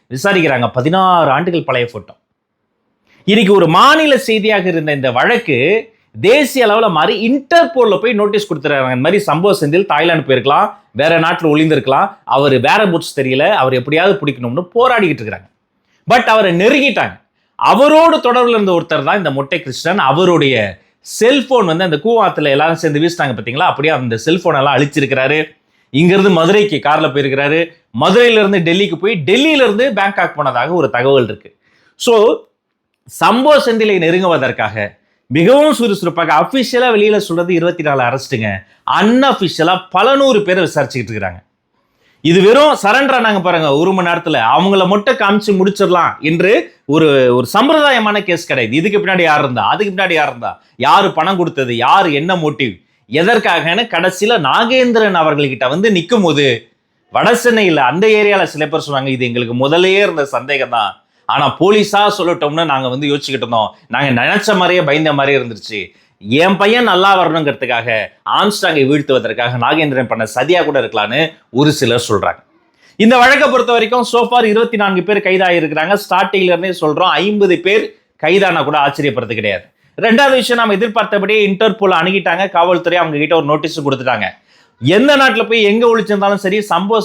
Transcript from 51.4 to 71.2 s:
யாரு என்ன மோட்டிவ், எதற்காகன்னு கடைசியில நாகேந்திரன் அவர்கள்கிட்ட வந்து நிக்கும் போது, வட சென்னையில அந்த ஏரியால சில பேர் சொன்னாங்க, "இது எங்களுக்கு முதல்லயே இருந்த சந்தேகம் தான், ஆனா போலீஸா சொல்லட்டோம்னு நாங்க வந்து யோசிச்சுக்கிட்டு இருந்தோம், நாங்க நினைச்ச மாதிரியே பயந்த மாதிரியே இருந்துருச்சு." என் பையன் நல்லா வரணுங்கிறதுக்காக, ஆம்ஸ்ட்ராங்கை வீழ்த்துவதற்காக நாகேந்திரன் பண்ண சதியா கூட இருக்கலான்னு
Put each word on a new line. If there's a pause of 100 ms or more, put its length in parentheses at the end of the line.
யாரு
என்ன
மோட்டிவ், (380)
எதற்காகன்னு
கடைசியில
நாகேந்திரன்
அவர்கள்கிட்ட
வந்து
நிக்கும்
போது, (440)
வட
சென்னையில
அந்த
ஏரியால
சில
பேர்
சொன்னாங்க,
"இது
எங்களுக்கு
முதல்லயே
இருந்த
சந்தேகம்
தான், (220)
ஆனா
போலீஸா
சொல்லட்டோம்னு
நாங்க
வந்து
யோசிச்சுக்கிட்டு
இருந்தோம், (120)
நாங்க
நினைச்ச
மாதிரியே
பயந்த
மாதிரியே
இருந்துருச்சு." (160)
என்
பையன்
நல்லா (100)
வரணுங்கிறதுக்காக, (400)
ஆம்ஸ்ட்ராங்கை
வீழ்த்துவதற்காக
நாகேந்திரன்
பண்ண (100)
சதியா
கூட
இருக்கலான்னு (180)